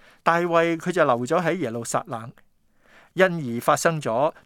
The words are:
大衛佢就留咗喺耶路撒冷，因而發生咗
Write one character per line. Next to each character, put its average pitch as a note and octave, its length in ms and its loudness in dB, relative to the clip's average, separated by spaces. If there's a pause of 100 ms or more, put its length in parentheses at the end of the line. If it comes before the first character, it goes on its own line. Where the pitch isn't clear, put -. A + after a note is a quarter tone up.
(220)
大 E3+ 160 4
衛 E3+ 400 2
佢 F3 120 -6
就 F3 140 2
留 B2 220 2
咗 E3 180 0
喺 E3 120 0
耶 D3 120 -6
路 A#2 160 -8
撒 - 220 -4
冷， A#2+ 260 -12 (800)
因 F#3 120 2
而 D3 360 -2
發 D3+ 160 2
生 E3 240 0
咗 C3 320 0 (140)